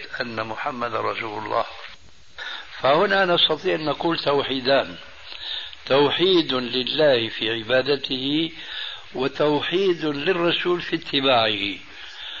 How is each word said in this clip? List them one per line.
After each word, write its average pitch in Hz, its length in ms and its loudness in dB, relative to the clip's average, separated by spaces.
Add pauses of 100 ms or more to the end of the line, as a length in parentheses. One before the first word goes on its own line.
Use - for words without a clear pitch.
(220)
أن 113 260 -4
محمد 120 480 -4
رسول 107 480 -4
الله. 113 220 0 (1120)
فهنا 196 460 4
نستطيع 175 500 2
أن 160 100 -2
نقول 151 340 0
توحيدان، 135 760 2 (880)
توحيد 143 680 4
لله 127 760 2
في 110 200 -2
عبادته 131 1000 0 (640)
وتوحيد 151 920 0
للرسول 170 760 0
في - 140 -6
اتباعه، 113 840 2 (640)